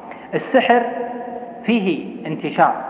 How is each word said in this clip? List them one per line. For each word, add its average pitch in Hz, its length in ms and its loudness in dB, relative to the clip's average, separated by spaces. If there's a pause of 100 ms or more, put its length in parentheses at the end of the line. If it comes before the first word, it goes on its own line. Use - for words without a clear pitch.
(340)
السحر 240 480 4 (800)
فيه 185 640 0
انتشار، 156 460 2 (180)